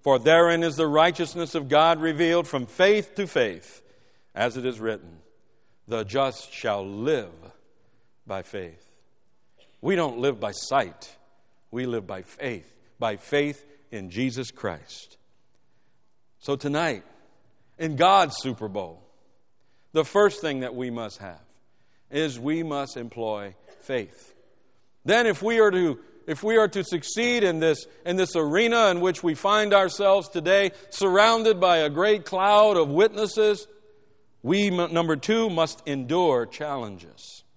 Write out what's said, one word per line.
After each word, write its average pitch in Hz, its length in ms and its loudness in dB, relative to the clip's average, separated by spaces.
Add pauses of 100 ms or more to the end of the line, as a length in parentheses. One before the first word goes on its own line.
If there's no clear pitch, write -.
"For 135 160 4
therein 165 460 6
is 156 120 -2
the 160 120 0
righteousness 165 680 0
of 143 120 -4
God 156 320 4
revealed 165 480 0
from 127 180 -6
faith 202 500 0
to 196 120 -6
faith, 107 540 -4 (520)
as 117 220 -2
it 127 100 -8
is 120 140 -6
written, 95 400 -8 (680)
'The 110 180 -6
just 135 460 -4
shall 101 340 -6
live 110 480 -4 (960)
by 98 160 -8
faith.'" 87 480 -16 (880)
We 185 140 -2
don't 139 240 -2
live 123 200 -2
by 101 120 -6
sight. - 640 -4 (540)
We 123 160 -8
live 113 220 -6
by 95 140 -12
faith, 117 520 -12 (240)
by 110 200 -4
faith 143 460 -4 (280)
in 95 180 -12
Jesus 120 400 -6
Christ. - 680 -12 (1200)
So 143 160 -6
tonight, 143 480 -4 (720)
in 160 180 -6
God's 175 420 4
Super 117 300 -8
Bowl, 92 360 -12 (880)
the 156 140 0
first 202 360 2
thing 143 200 -4
that 123 120 -8
we 127 160 -8
must 117 300 -10
have 90 240 -16 (680)
is 143 300 -4
we 156 240 -4
must 139 340 -8
employ 110 560 -10 (280)
faith. - 520 -6 (680)
Then 226 240 4
if 185 160 -2
we 226 160 0
are 214 100 8
to, 175 300 0 (260)
if 156 160 -8
we 220 160 2
are 214 120 4
to 196 140 -4
succeed 226 600 -2
in 165 160 0
this, 160 260 0 (200)
in 180 100 -4
this 185 200 -2
arena 208 540 2
in 175 120 0
which 185 200 -2
we 165 140 -2
find 208 360 0
ourselves 196 580 2
today, 185 420 2 (180)
surrounded 214 680 4
by 175 180 4
a 151 120 2
great 190 360 0
cloud 208 520 4
of 151 120 2
witnesses, 208 760 0 (760)
we, 196 260 2
m-, 175 240 0
number 165 240 0
two, 220 340 0
must 165 360 -2
endure 139 640 0
challenges. 110 960 -12 (140)